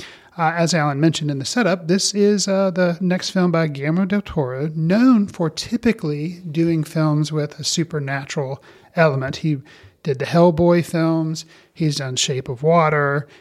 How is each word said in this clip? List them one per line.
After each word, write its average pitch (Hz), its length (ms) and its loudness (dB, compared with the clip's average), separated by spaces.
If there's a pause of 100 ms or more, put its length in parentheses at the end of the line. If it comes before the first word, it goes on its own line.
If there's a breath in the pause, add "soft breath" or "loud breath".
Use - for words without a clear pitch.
(360 loud breath)
Uh, 160 200 0
as 170 180 2
Alan 147 240 0
mentioned 156 320 2
in 139 80 -4
the 135 60 -8
setup, 185 420 0
this 185 260 0
is, 202 360 2
uh, 196 240 0
the 175 280 0
next 180 300 -2
film 180 220 2
by 165 160 2
Guillermo 151 360 -2
del 202 160 0
Toro, 135 540 -4
known 202 540 4
for 165 200 -2
typically 175 920 -4 (100)
doing 165 320 2
films 151 480 0
with 147 300 -6
a - 40 -10
supernatural 139 960 -4 (360 soft breath)
element. 139 400 2
He 151 220 -2 (440 soft breath)
did 135 160 -4
the 135 60 -6
Hellboy 170 600 4
films. 160 640 -2 (260 soft breath)
He's 151 260 -2
done 131 180 -6
Shape 131 320 -2
of 131 160 -8
Water. 151 640 2 (120 soft breath)